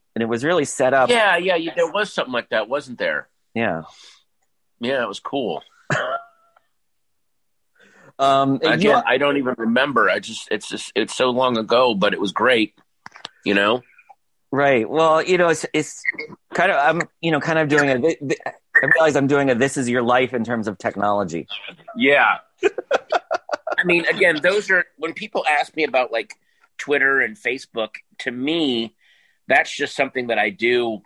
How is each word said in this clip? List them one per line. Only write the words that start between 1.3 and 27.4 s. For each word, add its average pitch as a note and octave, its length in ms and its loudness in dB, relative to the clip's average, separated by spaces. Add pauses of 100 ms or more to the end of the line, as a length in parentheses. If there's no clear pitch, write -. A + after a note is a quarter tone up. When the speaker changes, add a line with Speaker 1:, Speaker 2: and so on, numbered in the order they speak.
Speaker 2:
yeah, F3+ 180 0
you, E3 180 -4
there E3+ 160 0
was G3+ 220 -4
something B2+ 220 -6
like A#2 160 -4
that, A2 180 -2
wasn't C3 300 -6
there? D#2 320 -4 (240)
Speaker 1:
Yeah. F#2+ 300 -2 (960)
Speaker 2:
Yeah, B2 200 -2
it A2+ 60 -4
was G2+ 140 -12
cool. G#2 420 -6 (2500)
Speaker 1:
Um, C3+ 420 4
and D#3 220 2
you G#3+ 80 6
Speaker 2:
Again, A#3 160 4
I B2 100 2
don't C#3+ 200 0
even B2+ 200 -2
remember. A#2 500 2
I F#2+ 120 2
just, - 320 -12
it's - 180 -4
just, - 240 -10
it's A2 220 -2
so B2+ 160 2
long B2 260 0
ago, A#2 380 2
but G2 180 2
it - 80 -6
was G2+ 100 -2
great, A2+ 440 2 (680)
you G2+ 120 2
know? G#2+ 260 2 (680)
Speaker 1:
Right. C3+ 360 4
Well, D#3 360 2
you F3+ 160 2
know, F3 100 4
it's, E3 240 0
it's - 300 -4 (500)
kind F3+ 180 2
of, D#3+ 60 0
I'm, D#3 300 0 (120)
you E3 120 -2
know, D3 80 2
kind D#3+ 180 -2
of D#3 100 2
doing C#3+ 220 2
a, B2+ 100 2
th-, D#3+ 200 0
th-, C3+ 260 -4
I - 480 -2
realize D#3+ 220 4
I'm C#3 100 2
doing C#3 240 2
a B2 60 2
This A#2+ 200 0
Is B2+ 140 -2
Your B2 140 0
Life B2 320 2
in A2+ 80 -4
terms A2 240 -4
of G2+ 100 -4
technology. G2+ 680 -4 (480)
Speaker 2:
Yeah. A#2+ 420 4 (120)
<laughs> - 140 -6
I - 1200 -4
mean, F3 200 2
again, E3+ 380 2
those G3 260 0
are, F3+ 160 2 (120)
when E3 160 -8
people - 360 -6
ask D3+ 260 0
me D#3 100 -2
about, B2+ 260 0
like, A2+ 240 -6 (420)
Twitter C3+ 440 0
and A2 140 -4
Facebook, A#2+ 600 -8 (240)